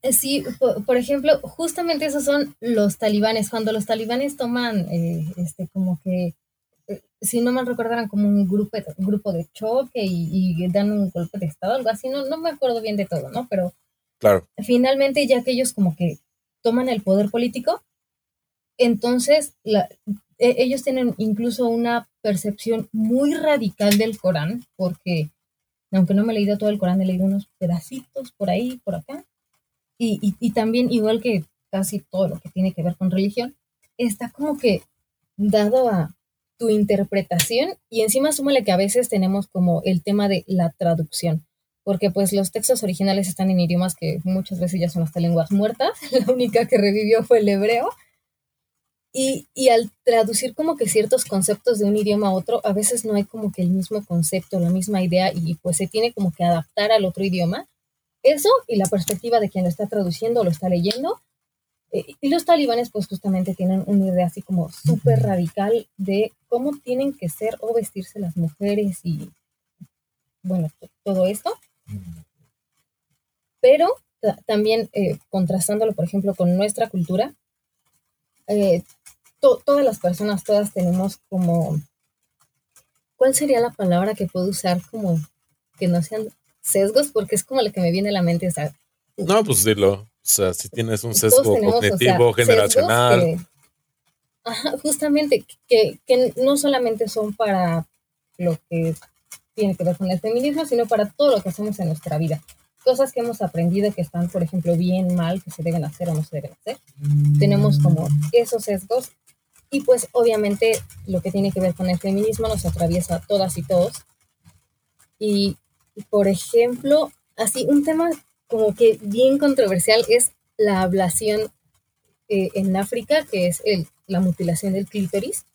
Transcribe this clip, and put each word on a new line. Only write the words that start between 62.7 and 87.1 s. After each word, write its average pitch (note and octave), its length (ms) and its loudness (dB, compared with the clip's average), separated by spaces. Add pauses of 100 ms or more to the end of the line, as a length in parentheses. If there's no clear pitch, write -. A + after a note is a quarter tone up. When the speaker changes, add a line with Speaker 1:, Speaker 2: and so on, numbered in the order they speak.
Speaker 1:
pues, G#3 160 -6
justamente F#3 480 -4
tienen F#3+ 320 -2
una G3 220 2
idea F3+ 180 2
así E3+ 160 -8
como F3 280 -2
súper - 500 2
Speaker 2:
Ujú. G#3 80 0
Speaker 1:
radical G3 680 -2
de G3 380 -2 (120)
cómo C4 260 -2 (120)
tienen C4+ 300 -2
que E3+ 160 -6
ser A3 300 -6
o A3 120 -4
vestirse G#3 480 -6
las F3 160 -6
mujeres G3+ 680 -2
y, E3+ 260 -6 (1120)
bueno, F3+ 260 -2 (100)
t-, - 120 -20 (120)
todo F#3 240 2
esto. G#3 320 -4 (300)
Speaker 2:
Ujú. F#2 360 -14 (1400)
Speaker 1:
Pero D4 260 6 (320)
ta-, G#3 240 -2
también, A3 480 0
eh, F#3+ 240 -2 (140)
contrastándolo, G3+ 640 0
por E3+ 100 -2
ejemplo, G3 300 -2
con F3+ 240 0
nuestra G#3 320 -2
cultura, F#3+ 440 -2 (1120)
eh, G3 340 2 (580)
to-, C4 240 4
todas C#4+ 180 2
las A3+ 160 0
personas, G3 460 -2
todas G#3 300 0
tenemos F#3 460 -2 (100)
como, E3+ 500 0 (1400)
¿cuál C4 180 4
sería C4+ 260 2
la A#3+ 100 0
palabra F#3+ 420 0
que G3 140 -4
puedo F3+ 240 -4
usar F3+ 400 -2
como F#3 280 -2 (600)
que F#3 100 0
no F3 140 2
sean A3 260 -6 (340)
sesgos? A3 460 2
Porque G#3+ 260 -2